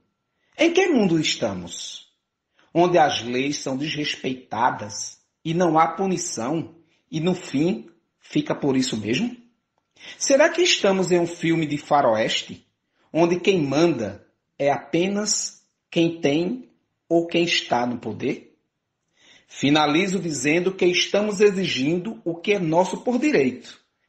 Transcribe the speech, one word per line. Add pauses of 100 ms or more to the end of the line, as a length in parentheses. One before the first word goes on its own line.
(580)
Em
que
mundo
estamos? (680)
Onde
as
leis
são
desrespeitadas (240)
e
não
há
punição (360)
e,
no
fim, (320)
fica
por
isso
mesmo? (840)
Será
que
estamos
em
um
filme
de
faroeste, (460)
onde
quem
manda (320)
é
apenas (260)
quem
tem (380)
ou
quem
está
no
poder? (920)
Finalizo
dizendo
que
estamos
exigindo
o
que
é
nosso
por
direito, (300)